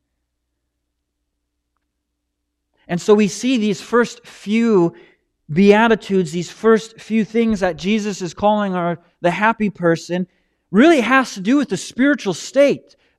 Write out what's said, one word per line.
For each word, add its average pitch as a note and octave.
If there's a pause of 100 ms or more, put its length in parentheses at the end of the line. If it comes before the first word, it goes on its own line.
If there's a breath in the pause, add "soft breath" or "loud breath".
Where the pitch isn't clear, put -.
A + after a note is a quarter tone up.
(3000)
And F3
so G#3+
we G#3
see B3
these G#3
first -
few G#3 (580 soft breath)
Beatitudes, G3+
these E3+
first A3
few G#3+
things A3
that F3+
Jesus G3+
is F3
calling G3+
our, E3+ (240 soft breath)
the B3
happy G#3
person, F3 (460)
really C#4
has B3+
to G3+
do A3
with C#4+
the F#3
spiritual A#3+
state, B3 (240)